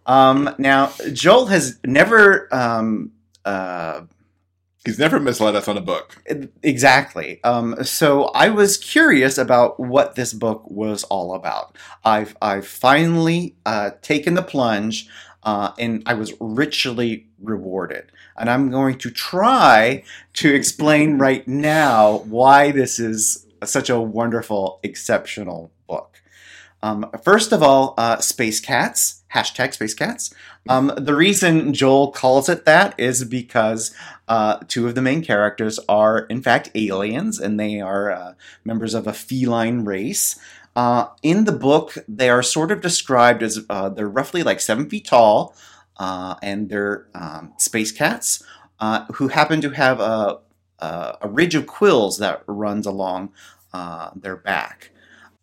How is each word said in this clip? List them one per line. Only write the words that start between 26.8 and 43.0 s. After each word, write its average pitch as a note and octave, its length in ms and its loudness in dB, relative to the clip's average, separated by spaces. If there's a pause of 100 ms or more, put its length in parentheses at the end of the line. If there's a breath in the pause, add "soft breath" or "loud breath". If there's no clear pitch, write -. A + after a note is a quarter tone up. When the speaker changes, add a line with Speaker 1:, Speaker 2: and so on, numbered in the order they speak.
Speaker 1:
Um, G#2+ 280 -6 (120)
first G#3+ 300 4
of F3 100 2
all, C3+ 360 6
uh, A#2 220 0
Space A2 380 -4
Cats, - 640 -4 (120)
hashtag B2+ 400 -4
Space A2 180 -6
Cats. - 400 -8 (360 loud breath)
Um, C3 280 2
the C#3+ 180 -2
reason E3 600 2
Joel C3+ 360 4
calls C3+ 380 2
it F3 160 -2
that E3+ 340 4
is B2+ 260 -2
because, A2+ 680 -4 (340 loud breath)
uh, G#2+ 300 0 (100)
two A#2+ 180 -4
of A#2+ 80 -6
the B2+ 80 -2
main C#3 200 0
characters G#2+ 560 -2 (100)
are, A2 320 2
in - 220 -8
fact, B2+ 320 0
aliens, G#2+ 640 -4
and G#2 220 -4
they G#2 200 -6
are, G2 300 -4
uh, F2+ 240 -10 (300 loud breath)
members A2+ 300 -6
of G#2+ 120 -6
a G#2+ 60 -6
feline A#2+ 720 -2
race. G#2 540 -4 (360 loud breath)
Uh, A#2+ 340 2 (140)
in F#3 220 2
the G3+ 80 2
book, C#3+ 460 0 (100)
they B2 220 0
are B2 120 4
sort D#3+ 280 -2
of G#3 100 -2
described A#2+ 600 2